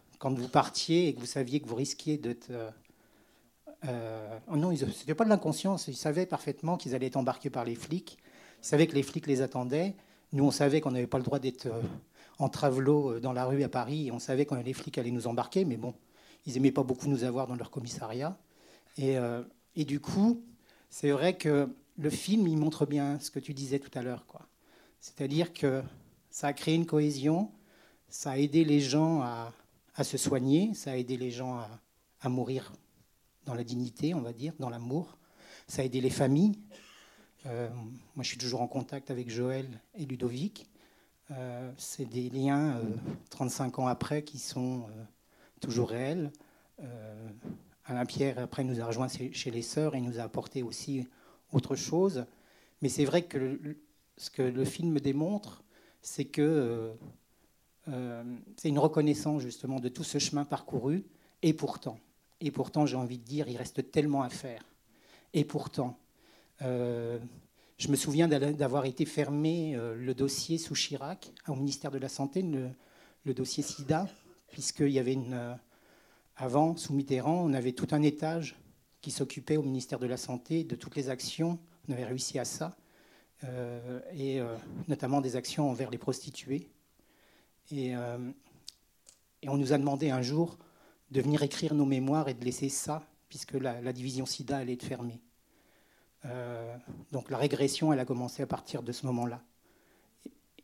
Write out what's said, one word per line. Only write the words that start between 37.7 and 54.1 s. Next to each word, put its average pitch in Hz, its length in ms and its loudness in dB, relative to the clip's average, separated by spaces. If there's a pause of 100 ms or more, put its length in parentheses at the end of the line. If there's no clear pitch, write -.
moi, 139 80 -8
je - 60 -4
suis 123 100 -8
toujours 123 240 -2
en 123 60 -2
contact 139 420 -6
avec 123 180 -4
Joël 127 380 -2 (280)
et 160 120 -8
Ludovic. 127 640 -4 (640)
Euh, 127 440 -8
c'est - 300 -8
des 123 240 -4
liens, 139 460 2
euh, 113 200 -2 (320)
trente-cinq 127 500 -4
ans 127 100 2
après, 147 340 0
qui 143 160 -12
sont, 127 500 -4
euh, 110 160 -12 (560)
toujours 120 300 0
réels. 143 420 -2 (480)
Euh, 113 480 -12 (560)
Alain 123 220 -2
Pierre, 139 320 0
après, 127 260 -2
nous 123 160 -2
a 117 60 -4
rejoints 117 220 0
chez, - 240 -6
chez - 180 -6
les 117 120 -4
Sœurs 151 340 0
et 127 40 0
nous 120 180 -2
a 120 40 -4
apporté 123 400 -4
aussi 123 440 -4 (460)
autre 139 220 2
chose. 160 520 2 (540)
Mais 139 80 2
c'est 143 160 4
vrai 160 180 4
que 170 140 -6
le, 143 460 -4 (340)